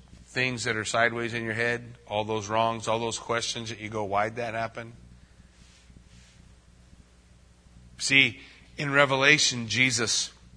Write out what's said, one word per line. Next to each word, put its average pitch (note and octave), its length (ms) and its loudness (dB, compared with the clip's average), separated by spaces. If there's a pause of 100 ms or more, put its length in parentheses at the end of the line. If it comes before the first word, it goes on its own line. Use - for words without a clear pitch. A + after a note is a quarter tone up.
(280)
things B2+ 360 -2
that A#2 120 -2
are G#2+ 80 -2
sideways A#2 480 0
in A#2 120 -6
your A2+ 100 -4
head, A#2+ 300 -2 (220)
all G#2+ 180 -2
those G#2+ 240 -4
wrongs, A2+ 380 0
all A2+ 120 2
those A#2 200 -4
questions A#2 520 -4
that A2+ 100 -12
you A2 80 -8
go, G#2+ 160 -6
"Why'd G2+ 320 -2
that A#2 180 -6
happen?" A2+ 380 -8 (3000)
See, C3+ 420 4 (360)
in C#3+ 160 -2
Revelation, C3+ 760 4
Jesus A#2+ 640 0 (260)